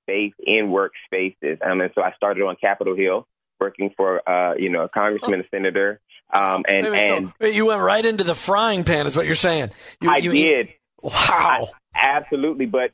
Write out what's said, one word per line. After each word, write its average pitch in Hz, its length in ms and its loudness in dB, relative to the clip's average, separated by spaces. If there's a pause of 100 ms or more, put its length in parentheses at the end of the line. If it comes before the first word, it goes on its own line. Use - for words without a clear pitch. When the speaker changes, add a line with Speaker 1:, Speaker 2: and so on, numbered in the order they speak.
Speaker 1:
faith 101 340 -2
in 107 300 2
workspaces. 92 960 -2
Um, 92 160 0
and 92 140 -2
so 101 60 0
I 92 120 0
started 101 300 -2
on 92 200 -2
Capitol 98 320 0
Hill 95 320 0 (320)
working 98 380 -4
for, 95 320 0
uh, 90 280 2
you 92 120 -2
know, 85 140 -2
a 87 60 -6
congressman, 104 520 0
a - 80 -12
senator. 98 500 -2 (320)
Um, 95 360 0
and, 98 160 2
Speaker 2:
Wait 214 40 -2
a 214 40 -2
minute, 104 180 2
so - 80 2
Speaker 1:
and 185 220 -6
Speaker 2:
wait, 214 160 0
you 220 100 2
went 214 160 0
right 208 240 2
into 220 180 0
the 170 120 0
frying 202 480 0
pan 147 240 0
is 139 100 -4
what 165 80 0
you're 156 100 0
saying. 151 360 0 (280)
You, - 120 2
Speaker 1:
I 143 60 4
Speaker 2:
you, 170 140 0
you 151 240 4
Speaker 1:
did. 120 140 -2 (320)
Speaker 2:
Wow. 151 680 0 (240)
Speaker 1:
I, 139 260 2
absolutely. 139 480 -2
But, 123 260 -2